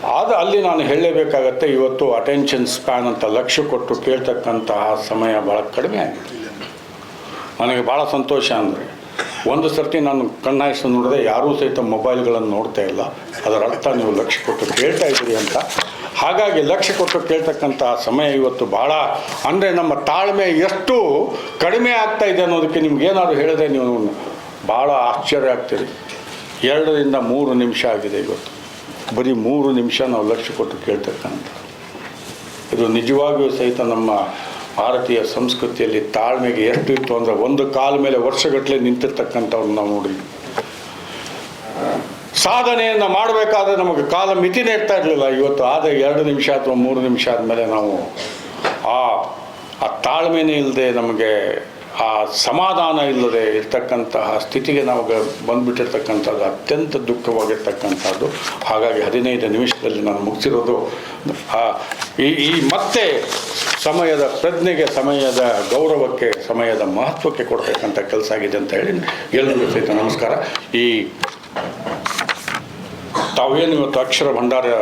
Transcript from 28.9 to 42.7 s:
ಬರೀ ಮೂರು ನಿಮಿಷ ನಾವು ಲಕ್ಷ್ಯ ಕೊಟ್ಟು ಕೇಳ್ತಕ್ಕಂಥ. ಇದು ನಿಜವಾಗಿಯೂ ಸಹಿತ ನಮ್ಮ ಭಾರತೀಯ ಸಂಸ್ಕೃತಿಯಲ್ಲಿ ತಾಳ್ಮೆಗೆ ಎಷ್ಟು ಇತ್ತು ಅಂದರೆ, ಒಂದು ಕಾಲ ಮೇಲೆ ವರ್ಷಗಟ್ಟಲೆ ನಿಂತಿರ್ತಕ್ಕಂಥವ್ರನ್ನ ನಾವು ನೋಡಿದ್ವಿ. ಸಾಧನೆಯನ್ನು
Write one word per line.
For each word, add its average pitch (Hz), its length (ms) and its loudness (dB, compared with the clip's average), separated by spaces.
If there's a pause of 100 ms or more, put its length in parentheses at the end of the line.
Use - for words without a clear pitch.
ಬರೀ 127 160 2
ಮೂರು 135 400 2
ನಿಮಿಷ 120 300 2
ನಾವು 110 260 0
ಲಕ್ಷ್ಯ 113 260 -2
ಕೊಟ್ಟು - 320 -4
ಕೇಳ್ತಕ್ಕಂಥ. - 600 -4 (1300)
ಇದು 113 140 2
ನಿಜವಾಗಿಯೂ 139 600 2
ಸಹಿತ 123 300 0
ನಮ್ಮ 113 340 0 (640)
ಭಾರತೀಯ 123 460 2
ಸಂಸ್ಕೃತಿಯಲ್ಲಿ 117 760 0
ತಾಳ್ಮೆಗೆ 117 600 0
ಎಷ್ಟು 123 300 2
ಇತ್ತು 131 240 0
ಅಂದರೆ, 113 180 2
ಒಂದು 135 360 2
ಕಾಲ 135 240 2
ಮೇಲೆ 139 240 2
ವರ್ಷಗಟ್ಟಲೆ 135 600 2
ನಿಂತಿರ್ತಕ್ಕಂಥವ್ರನ್ನ 117 960 0
ನಾವು 104 120 0
ನೋಡಿದ್ವಿ. 98 380 -4 (2000)
ಸಾಧನೆಯನ್ನು 226 760 2